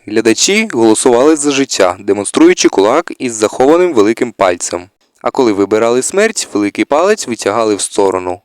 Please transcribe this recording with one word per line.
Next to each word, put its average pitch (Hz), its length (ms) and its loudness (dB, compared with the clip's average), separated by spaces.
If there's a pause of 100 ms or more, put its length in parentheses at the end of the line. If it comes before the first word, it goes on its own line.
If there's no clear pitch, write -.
Глядачі 117 680 0
голосували 120 640 4
за 147 160 -4
життя, 98 480 -2
демонструючи 104 720 2
кулак 113 500 0
із 123 140 -6
захованим 143 600 2
великим 113 380 0
пальцем. 90 580 -4 (320)
А 120 100 -6
коли 120 200 0
вибирали 107 500 0
смерть, 202 520 -2
великий 104 320 -2
палець 185 420 -2
витягали 110 480 -2
в 92 60 -8
сторону. 92 640 -2